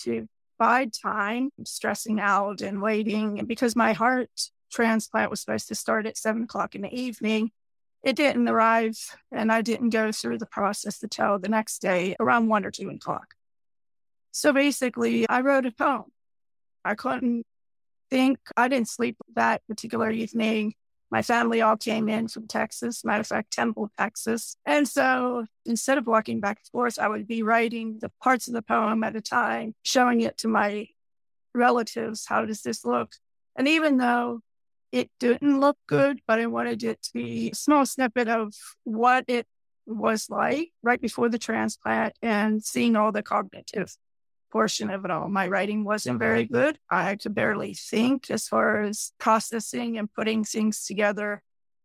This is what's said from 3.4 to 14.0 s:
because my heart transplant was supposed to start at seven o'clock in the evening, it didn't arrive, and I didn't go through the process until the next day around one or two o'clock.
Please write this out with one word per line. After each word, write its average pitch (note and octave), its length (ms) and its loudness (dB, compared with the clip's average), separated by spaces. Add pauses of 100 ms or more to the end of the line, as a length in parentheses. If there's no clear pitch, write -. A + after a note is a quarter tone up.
because A3+ 260 0
my A3+ 200 4
heart B3 360 0 (400)
transplant A3 600 0
was G#3 100 -8
supposed G#3+ 280 -6
to G#3+ 60 -8
start A3 320 -2
at - 120 -8
seven A3 260 -2
o'clock - 300 -6
in G3 80 -10
the G3 120 -8
evening, A3 560 -2 (520)
it C4 120 2
didn't A#3+ 340 4
arrive, A3+ 680 2 (160)
and A3 180 0
I A3+ 120 4
didn't A#3 260 0
go A3 240 2
through A#3 240 -4
the A3 80 -6
process G#3 580 -4
until G3+ 360 0
the F#3 100 -6
next A3 300 0
day F#3 420 0
around A#3 280 4
one G#3 180 2
or - 40 -8
two G3 200 -8
o'clock. - 440 -8 (960)